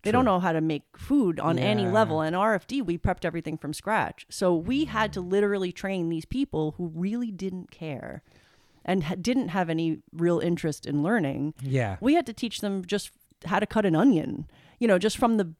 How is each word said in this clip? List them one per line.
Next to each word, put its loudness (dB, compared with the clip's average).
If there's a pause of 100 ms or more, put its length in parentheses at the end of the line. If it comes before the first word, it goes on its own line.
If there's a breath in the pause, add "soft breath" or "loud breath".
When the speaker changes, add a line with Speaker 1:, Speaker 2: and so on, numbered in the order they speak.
Speaker 1:
they 0
don't 6
Speaker 2:
True. 4
Speaker 1:
know 4
how 0
to 2
make 0 (140)
food 2
on 0
any 2
Speaker 3:
Yeah. 0
Speaker 1:
level. 2
And -2
R 2
F -4
D, -4
we -2
prepped -2
everything -4
from -8
scratch. -4
So 2
we 0
had -2
to -6
Speaker 2:
Mm. -8
Speaker 1:
literally 2
train -4
these -4
people -2
who -6
really -4
didn't -8
care -10 (600 soft breath)
and 0
ha-, -4
didn't 0
have -2
any 0 (120)
real 2
interest -2
in 0
learning. 0
Speaker 3:
Yeah. -2
Speaker 1:
We 4
had 2
to -12
teach -6
them -4
just -4 (340)
how 0
to 0
cut 2
an 4
onion, 4 (320 soft breath)
you 2
know, 8
just 0
from 4
the 0